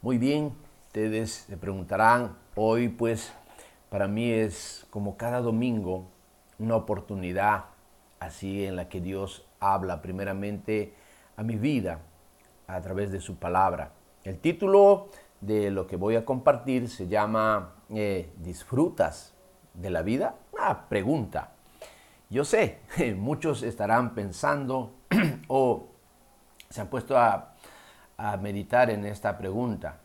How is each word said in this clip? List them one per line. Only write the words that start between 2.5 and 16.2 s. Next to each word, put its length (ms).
hoy 340
pues 420
para 160
mí 240
es 580
como 280
cada 220
domingo 680
una 180
oportunidad 920
así 460
en 100
la 140
que 120
Dios 440
habla 420
primeramente 920
a 60
mi 120
vida 460
a 140
través 300
de 80
su 180
palabra. 560
El 160
título 720
de 300
lo 160
que 80
voy 200
a 100